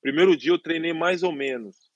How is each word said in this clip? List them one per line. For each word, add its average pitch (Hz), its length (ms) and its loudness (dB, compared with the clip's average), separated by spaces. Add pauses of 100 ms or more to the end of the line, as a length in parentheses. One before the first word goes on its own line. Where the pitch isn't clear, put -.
Primeiro 156 340 4
dia 139 160 -2
eu 175 100 2
treinei 165 320 -4
mais 170 280 -2
ou 180 100 0
menos. 131 640 -8